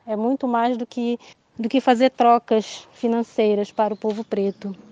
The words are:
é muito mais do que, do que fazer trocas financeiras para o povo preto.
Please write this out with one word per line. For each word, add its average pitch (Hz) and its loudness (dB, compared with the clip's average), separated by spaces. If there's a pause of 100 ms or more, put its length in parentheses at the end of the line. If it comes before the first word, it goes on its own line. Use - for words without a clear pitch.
é 220 -6
muito 247 -2
mais 240 0
do 233 -8
que, 240 -4 (400)
do 226 -4
que 262 2
fazer 254 4
trocas 233 2
financeiras 220 -2
para 214 -2
o 214 -6
povo 214 -6
preto. 196 -6 (180)